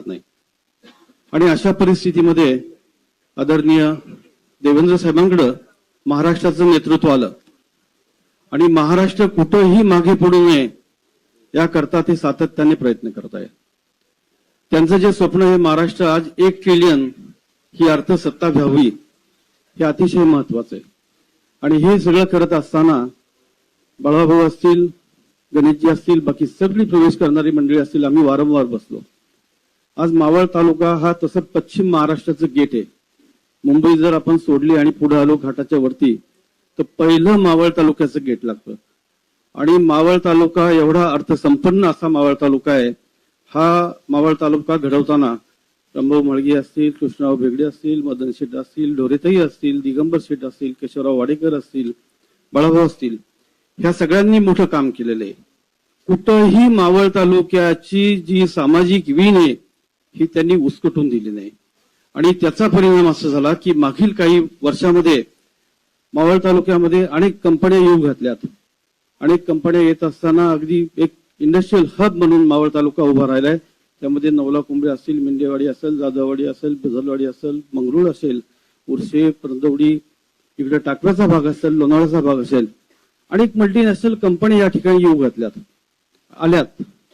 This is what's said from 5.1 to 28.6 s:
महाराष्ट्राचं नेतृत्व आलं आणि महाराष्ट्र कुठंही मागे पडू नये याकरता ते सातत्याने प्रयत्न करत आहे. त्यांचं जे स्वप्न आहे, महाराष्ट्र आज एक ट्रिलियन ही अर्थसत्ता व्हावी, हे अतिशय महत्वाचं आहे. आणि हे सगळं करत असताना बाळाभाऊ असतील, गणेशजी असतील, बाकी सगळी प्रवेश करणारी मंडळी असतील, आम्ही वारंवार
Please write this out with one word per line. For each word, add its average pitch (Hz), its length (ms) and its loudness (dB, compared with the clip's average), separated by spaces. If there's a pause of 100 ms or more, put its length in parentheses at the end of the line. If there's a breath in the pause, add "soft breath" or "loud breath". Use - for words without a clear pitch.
महाराष्ट्राचं 165 640 0
नेतृत्व 160 380 2
आलं 127 220 0 (1200)
आणि 151 140 2
महाराष्ट्र 180 600 2
कुठंही 190 560 2
मागे 180 320 2
पडू 180 340 4
नये 143 200 2 (840)
याकरता 165 480 -2
ते 170 140 0
सातत्याने 151 580 -2
प्रयत्न 117 360 -4
करत - 240 -18
आहे. 95 120 -12 (1200)
त्यांचं 165 280 2
जे 190 140 2
स्वप्न 180 300 0
आहे, 185 140 4
महाराष्ट्र 165 480 0
आज 165 240 -2 (100)
एक 185 240 0
ट्रिलियन 170 480 2 (640)
ही 165 140 2
अर्थसत्ता 156 600 -2
व्हावी, 139 400 2 (920)
हे 160 60 -2
अतिशय 175 400 0
महत्वाचं 135 520 -2
आहे. - 140 -20 (720)
आणि 151 140 0
हे 185 240 2
सगळं 175 240 2
करत 175 280 0
असताना 156 540 0 (920)
बाळाभाऊ 160 400 2
असतील, 170 600 0 (540)
गणेशजी 151 340 2
असतील, 165 320 0
बाकी 147 260 -4
सगळी 196 380 -2
प्रवेश 165 320 2
करणारी 156 340 0
मंडळी 147 280 0
असतील, 143 260 -2
आम्ही 143 180 2
वारंवार 143 420 0